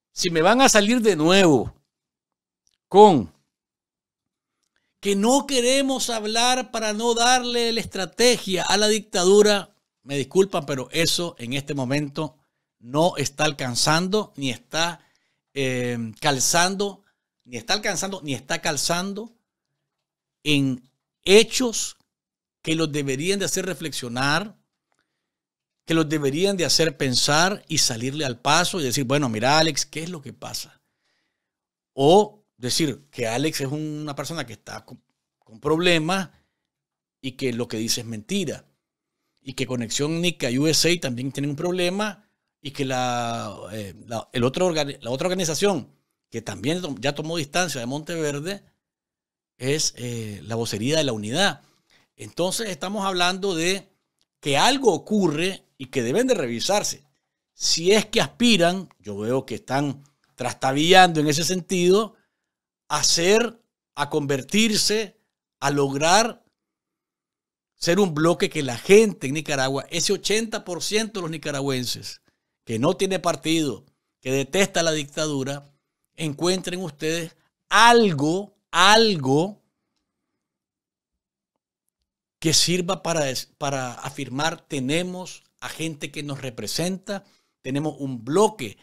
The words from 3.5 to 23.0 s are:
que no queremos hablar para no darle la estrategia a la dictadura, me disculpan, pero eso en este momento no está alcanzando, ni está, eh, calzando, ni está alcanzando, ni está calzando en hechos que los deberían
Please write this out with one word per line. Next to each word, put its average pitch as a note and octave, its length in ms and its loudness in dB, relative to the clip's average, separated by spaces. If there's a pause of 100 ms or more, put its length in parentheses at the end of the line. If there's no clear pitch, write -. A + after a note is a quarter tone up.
que G3+ 140 0
no C4 320 2
queremos C4 640 0
hablar A#3 600 -2
para A3 220 -4
no A#3 220 0
darle A#3+ 580 2
la A3+ 80 -2
estrategia F#3+ 840 0
a - 140 2
la G#3+ 100 2
dictadura, G#3 880 4 (300)
me C#3 120 -8
disculpan, E3 480 0
pero C3+ 280 -6
eso E3 460 -2
en A#2+ 160 -8
este C#3+ 200 -6
momento C#3+ 640 -4 (400)
no D3+ 380 0
está D3+ 280 -2
alcanzando, D#3 920 0
ni C#3 140 -4
está, D#3+ 540 -6 (500)
eh, B2 640 -4
calzando, F3+ 840 0 (400)
ni B2 140 -14
está A#2 180 -6
alcanzando, G3 480 -6
ni D3 100 -6
está D#3+ 300 -6
calzando F#3 720 -4 (1120)
en C#3 440 -2 (360)
hechos A3+ 720 2 (680)
que D#3+ 140 -2
los D#3+ 160 0
deberían D3 480 -2